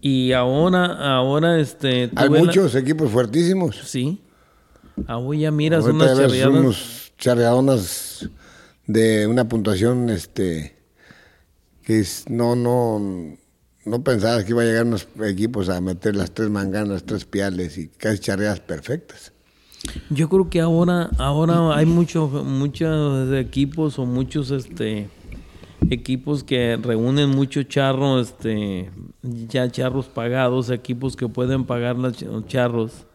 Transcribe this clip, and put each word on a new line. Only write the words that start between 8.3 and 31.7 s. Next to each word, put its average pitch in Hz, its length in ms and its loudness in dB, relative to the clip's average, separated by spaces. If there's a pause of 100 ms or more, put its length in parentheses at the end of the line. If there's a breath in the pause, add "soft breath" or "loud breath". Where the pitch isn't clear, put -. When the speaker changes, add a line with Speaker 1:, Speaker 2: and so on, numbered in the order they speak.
Speaker 2:
de 110 400 2
una 117 240 0
puntuación, 113 640 0
este, 82 640 -4 (1040 soft breath)
que 110 180 2
es, - 280 -6
no, 120 260 0
no, 107 800 -2 (500)
no 117 180 -4
pensabas 117 400 0
que 98 80 -4
iba 117 100 2
a 117 40 2
llegar 113 200 2
unos 113 220 -2 (160)
equipos 101 460 -2
a 90 120 -2
meter 92 340 -2
las 95 160 -4
tres 110 180 -4
manganas, 101 540 -4
tres 104 220 -8
piales 92 540 -4
y 78 80 -10
casi 107 320 -4
charreadas 98 400 -2
perfectas. - 720 -10 (800 loud breath)
Speaker 1:
Yo 151 200 0
creo 185 200 2
que 175 120 0
ahora, 170 560 2
ahora 156 580 2
hay 156 100 4
mucho, 165 420 2
muchos 139 1040 -2
equipos 139 640 -2
o 131 80 -4
muchos, 127 460 -2
este, 107 580 -6 (800 loud breath)
equipos 131 540 -4
que 120 340 0
reúnen 120 520 0
mucho 135 340 0
charro, 135 560 0
este, 104 720 -4 (320)
ya 120 480 -4
charros 127 360 -4
pagados, 123 600 -2
equipos 123 460 -6
que 127 140 -4
pueden 127 340 -2
pagar 120 340 -2